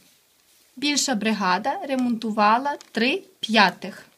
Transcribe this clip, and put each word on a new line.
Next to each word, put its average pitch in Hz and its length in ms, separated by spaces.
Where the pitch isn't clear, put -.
більша 285 380
бригада 214 680
ремонтувала 240 960
три 262 300
п'ятих. 202 680